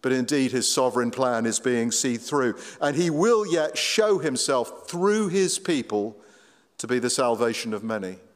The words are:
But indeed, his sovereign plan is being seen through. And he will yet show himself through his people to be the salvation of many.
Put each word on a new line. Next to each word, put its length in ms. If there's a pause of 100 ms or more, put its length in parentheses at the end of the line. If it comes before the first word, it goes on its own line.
But 100
indeed, 400
his 180
sovereign 400
plan 360
is 120
being 320
seen 280
through. 380 (240)
And 160
he 140
will 340
yet 320
show 420
himself 680
through 400
his 300
people 580 (640)
to 80
be 120
the 120
salvation 640
of 100
many. 340 (200)